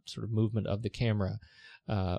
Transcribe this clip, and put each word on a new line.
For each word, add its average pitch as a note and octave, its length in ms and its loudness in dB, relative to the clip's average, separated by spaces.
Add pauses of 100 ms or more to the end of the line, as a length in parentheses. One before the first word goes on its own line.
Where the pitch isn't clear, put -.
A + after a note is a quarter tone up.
sort - 200 -8
of G#2+ 60 -4
movement G#2+ 380 2
of G2+ 140 0
the A#2+ 80 -4
camera, G#2 480 0 (500)
uh, F#2+ 300 0